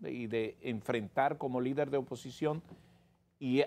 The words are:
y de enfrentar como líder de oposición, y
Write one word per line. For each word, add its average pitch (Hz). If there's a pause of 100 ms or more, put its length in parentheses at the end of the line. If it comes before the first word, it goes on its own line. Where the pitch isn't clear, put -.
y 123
de 110
enfrentar 123
como 127
líder 139
de 139
oposición, 135 (800)
y 135